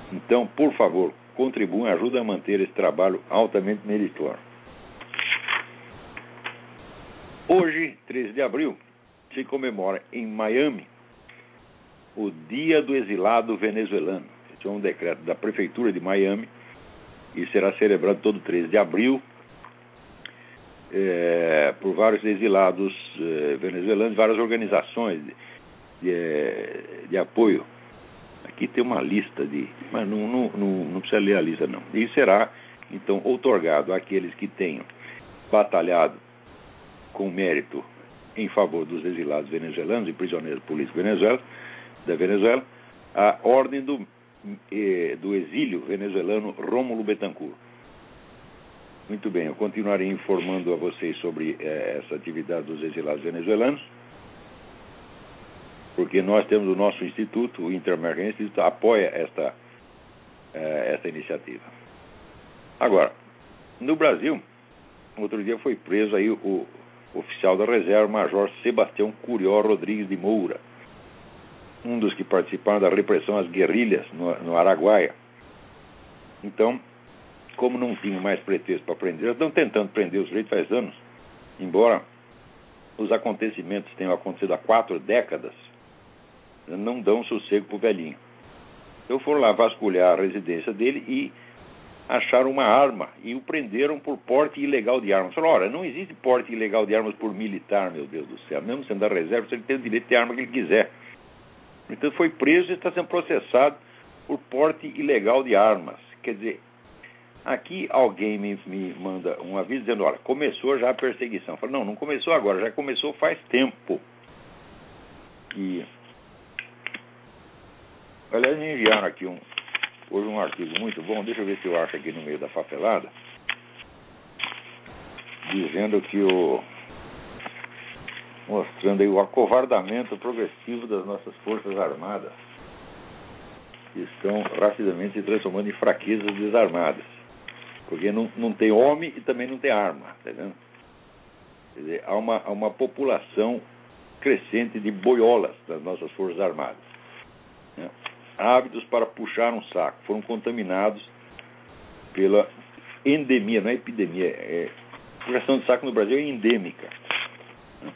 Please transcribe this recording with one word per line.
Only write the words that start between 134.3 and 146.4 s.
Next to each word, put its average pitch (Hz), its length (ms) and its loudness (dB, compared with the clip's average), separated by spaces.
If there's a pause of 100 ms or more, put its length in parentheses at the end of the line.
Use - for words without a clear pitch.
rapidamente 98 540 0
se 104 80 -4
transformando 104 480 -2
em - 20 -4
fraquezas 104 640 0
desarmadas, 98 680 2 (880)
porque 90 240 -2
não, 110 240 -2
não 117 160 -2
tem 110 180 4
homem 143 460 4
e - 60 -14
também 123 240 -4
não 131 100 -8
tem 135 140 0
arma, 95 380 0 (140)
tá 58 80 -12
vendo? 69 220 -12 (1200)
Quer - 80 -18
dizer, 80 260 -8
há 95 80 -2
uma, 113 300 -2
há 95 60 -6
uma 104 200 -2
população 123 920 -2 (580)
crescente 117 580 0
de 104 120 -4
boiolas 113 680 4 (100)
das 80 160 -8
nossas 82 300 -8
Forças 90 260 -6
Armadas, 76 380 -4 (1040)